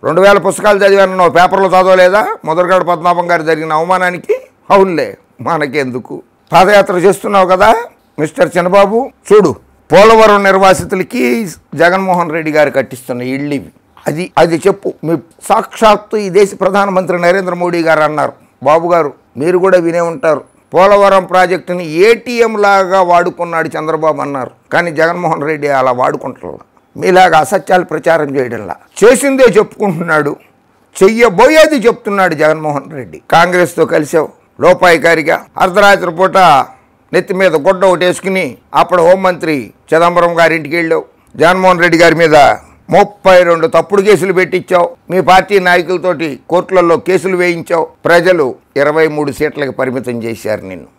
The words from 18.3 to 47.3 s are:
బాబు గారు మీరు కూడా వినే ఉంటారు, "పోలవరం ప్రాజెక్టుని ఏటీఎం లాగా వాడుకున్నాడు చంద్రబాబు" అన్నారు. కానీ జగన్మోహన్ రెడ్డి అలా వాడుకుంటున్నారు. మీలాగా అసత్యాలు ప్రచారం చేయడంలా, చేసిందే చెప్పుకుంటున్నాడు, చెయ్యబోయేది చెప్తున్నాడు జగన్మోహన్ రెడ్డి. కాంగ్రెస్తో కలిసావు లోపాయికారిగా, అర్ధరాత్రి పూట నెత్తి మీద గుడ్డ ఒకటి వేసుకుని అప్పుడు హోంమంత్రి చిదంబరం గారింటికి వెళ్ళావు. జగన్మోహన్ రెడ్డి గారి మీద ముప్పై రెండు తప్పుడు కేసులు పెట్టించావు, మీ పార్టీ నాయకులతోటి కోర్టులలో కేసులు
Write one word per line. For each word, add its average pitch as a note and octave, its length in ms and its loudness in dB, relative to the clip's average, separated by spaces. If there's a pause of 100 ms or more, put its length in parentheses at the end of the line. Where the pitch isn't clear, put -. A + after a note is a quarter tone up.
బాబు E3 300 0
గారు D3+ 200 0 (240)
మీరు E3+ 200 -2
కూడా F#3 200 2
వినే E3+ 240 -2
ఉంటారు, D#3+ 400 -2 (320)
"పోలవరం G3 500 4
ప్రాజెక్టుని F3+ 680 -2
ఏటీఎం A3+ 680 0
లాగా G3 440 2
వాడుకున్నాడు E3+ 680 -2 (100)
చంద్రబాబు" D#3 420 -4
అన్నారు. C#3 300 -8 (220)
కానీ E3+ 180 -2
జగన్మోహన్ D#3+ 520 -4
రెడ్డి D3 240 -6
అలా C3 240 0
వాడుకుంటున్నారు. - 840 -8 (220)
మీలాగా F3+ 380 2
అసత్యాలు F#3 480 -2
ప్రచారం D3+ 500 -4
చేయడంలా, A2+ 400 -6 (280)
చేసిందే C4+ 400 2
చెప్పుకుంటున్నాడు, E3+ 920 -2 (680)
చెయ్యబోయేది A#3 840 2
చెప్తున్నాడు G3+ 460 -2
జగన్మోహన్ D3+ 580 -4
రెడ్డి. A#2 300 -16 (100)
కాంగ్రెస్తో F3 540 2
కలిసావు D#3+ 440 -2 (320)
లోపాయికారిగా, E3 840 0 (120)
అర్ధరాత్రి F#3 540 2
పూట F3+ 260 -2 (760)
నెత్తి F#3 200 -2
మీద F3+ 220 0
గుడ్డ F3+ 300 0
ఒకటి F3+ 200 2
వేసుకుని F3+ 520 -4 (180)
అప్పుడు F3 260 0
హోంమంత్రి E3 720 0 (200)
చిదంబరం E3+ 460 0
గారింటికి D#3+ 360 0
వెళ్ళావు. E3 280 -2 (320)
జగన్మోహన్ F3+ 440 2
రెడ్డి E3+ 180 2
గారి E3 180 4
మీద D#3+ 200 2 (540)
ముప్పై F#3 540 2
రెండు E3 240 0
తప్పుడు E3 340 0
కేసులు F#3+ 320 0
పెట్టించావు, F3 560 -2 (200)
మీ F3+ 120 -2
పార్టీ F#3 380 2
నాయకులతోటి F3 800 -2 (100)
కోర్టులలో F3 480 0
కేసులు F3+ 400 -2